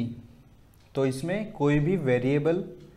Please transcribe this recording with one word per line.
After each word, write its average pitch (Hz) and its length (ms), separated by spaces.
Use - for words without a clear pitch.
तो 135 120
इसमें 170 460
कोई 147 280
भी 175 180
variable 143 640